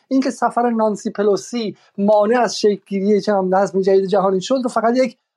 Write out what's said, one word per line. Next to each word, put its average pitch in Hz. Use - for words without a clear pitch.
اینکه 269
سفر 240
نانسی 220
پلوسی 208
مانع 208
از 214
شکل‌گیری، 196
چه 208
هم 190
نظم 190
جدید 190
جهانی 190
شد، 262
رو 240
فقط 233
یک 254